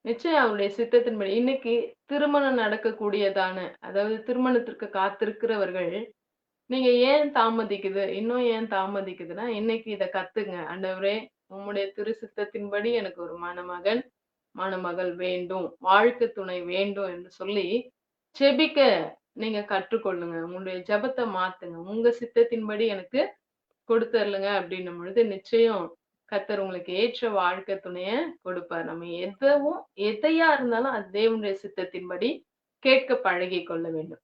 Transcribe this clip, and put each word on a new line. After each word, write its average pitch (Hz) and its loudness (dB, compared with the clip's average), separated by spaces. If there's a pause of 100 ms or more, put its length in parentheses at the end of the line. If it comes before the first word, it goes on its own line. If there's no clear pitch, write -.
நிச்சயம் 269 2
அவருடைய 202 2
சித்தத்தின்படி, 233 2
இன்னைக்கு 240 0 (100)
திருமணம் 285 2
நடக்கக்கூடியதான, 202 0
அதாவது 208 -2
திருமணத்திற்கு 247 0
காத்திருக்கிறவர்கள், 196 -2 (600)
நீங்க 254 2
ஏன் 277 6
தாமதிக்குது, 202 0
இன்னும் 233 -2
ஏன் 226 0
தாமதிக்குதுன்னா, 190 -4
இன்னைக்கு 226 -2
இதை 196 -2
கத்துங்க. 185 -6 (180)
"ஆண்டவரே, 190 -2 (280)
உம்முடைய 196 -6
திரு 220 -4
சித்தத்தின்படி 208 -4
எனக்கு 190 -4
ஒரு 165 -10
மணமகன், 180 -4 (400)
மணமகள் 180 -4
வேண்டும், 180 -4
வாழ்க்கை 226 6
துணை 185 -6
வேண்டும்" 190 -2
என்று 175 -10
சொல்லி 196 -2 (480)
ஜெபிக்க 269 4 (220)
நீங்க 220 -4
கற்றுக்கொள்ளுங்க. 190 -4
உங்களுடைய 185 -8
ஜெபத்தை 214 -2
மாத்துங்க. 185 -4
"உங்க 214 0
சித்தத்தின்படி 233 2
எனக்கு 220 -2 (540)
கொடுத்தருளுங்க" 214 2
அப்படின்னும் 185 -2
பொழுது, 196 2
நிச்சயம் 202 2 (280)
கர்த்தர் 202 -4
உங்களுக்கு 180 -6
ஏற்ற 233 0
வாழ்க்கை 190 0
துணைய 190 -4 (160)
கொடுப்பார். 175 -6
நம்ம 170 -8
எதுவும், 269 0
எதையா 302 4
இருந்தாலும் 254 0
அது 208 -4
தேவனுடைய 208 0
சித்தத்தின்படி 180 -4 (380)
கேட்க 262 4
பழகி 180 0
கொள்ள 165 -6
வேண்டும். 160 -8